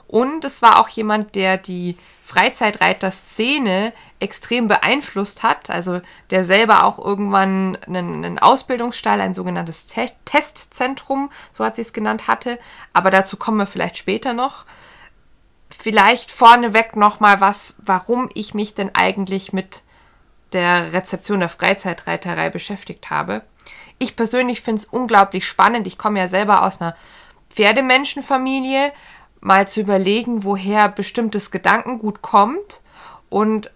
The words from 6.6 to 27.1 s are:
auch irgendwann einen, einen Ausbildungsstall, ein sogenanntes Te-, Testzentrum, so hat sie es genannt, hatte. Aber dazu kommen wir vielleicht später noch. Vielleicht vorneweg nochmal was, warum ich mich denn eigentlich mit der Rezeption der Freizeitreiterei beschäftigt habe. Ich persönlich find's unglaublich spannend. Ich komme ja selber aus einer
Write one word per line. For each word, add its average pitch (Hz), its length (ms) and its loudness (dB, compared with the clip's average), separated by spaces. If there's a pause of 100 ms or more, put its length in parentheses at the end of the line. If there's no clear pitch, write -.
auch - 180 -2
irgendwann 190 720 0 (100)
einen, 175 360 -6
einen 175 160 -4
Ausbildungsstall, 233 800 2
ein 190 120 -2
sogenanntes 175 540 -8
Te-, - 240 -6 (140)
Testzentrum, 269 1040 -4 (220)
so - 140 -8
hat 220 100 -4
sie 233 60 -8
es 220 120 -10
genannt, 214 340 -6
hatte. 240 320 -4 (340)
Aber 185 160 2
dazu 190 280 2
kommen 214 200 -2
wir 202 100 0
vielleicht 170 300 -6
später 226 360 -4
noch. 247 320 -6 (1040)
Vielleicht 220 640 2
vorneweg 226 640 6
nochmal 208 460 4
was, 202 380 0
warum 233 540 -2
ich - 200 -10
mich 208 220 -6
denn 196 200 -6
eigentlich 190 580 -2
mit - 280 -8 (720)
der 175 400 0
Rezeption 190 460 -4
der 170 100 0
Freizeitreiterei 170 1000 -4
beschäftigt - 600 -12
habe. 165 320 -6 (560)
Ich - 180 -6
persönlich 247 460 -2
find's 220 240 -4
unglaublich 214 640 0
spannend. 220 400 0
Ich 185 100 -14
komme 208 220 -2
ja 185 80 0
selber 196 360 2
aus 185 160 -4
einer 170 160 -8 (540)